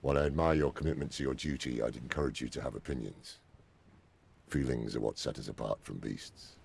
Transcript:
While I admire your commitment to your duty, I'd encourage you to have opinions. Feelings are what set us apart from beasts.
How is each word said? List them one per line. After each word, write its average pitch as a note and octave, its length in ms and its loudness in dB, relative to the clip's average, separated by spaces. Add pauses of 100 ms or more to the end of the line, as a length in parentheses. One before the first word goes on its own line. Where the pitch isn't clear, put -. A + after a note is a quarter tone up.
While C#2 160 4
I D2 80 6
admire D#2+ 280 6
your D2 180 6
commitment D2 420 0
to - 100 -4
your C2+ 100 2
duty, C2 480 -2
I'd A1+ 140 0
encourage B1 460 -2
you B1 80 -4
to - 120 -6
have A#1+ 140 -4
opinions. G#1+ 640 -8 (1080)
Feelings B1 460 0
are A#1 60 0
what G#1+ 160 0
set A#1 220 -4
us - 80 -8
apart G#1+ 360 -2
from - 140 -8
beasts. - 680 -8